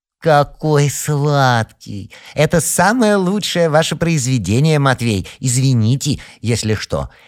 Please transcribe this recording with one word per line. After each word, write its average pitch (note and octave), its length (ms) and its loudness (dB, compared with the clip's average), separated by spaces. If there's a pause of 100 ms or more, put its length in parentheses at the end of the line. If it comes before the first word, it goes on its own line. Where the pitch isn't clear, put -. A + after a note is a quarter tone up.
(200)
Какой D3 680 2
сладкий! C3+ 1200 -2 (240)
Это D#3 280 2
самое G#3 540 2
лучшее F3+ 520 0
ваше D#3+ 260 2
произведение, C#3 840 0
Матвей. A#2 500 0 (100)
Извините, B2+ 800 0 (220)
если G#2+ 320 -2
что. C#2 380 -6 (180)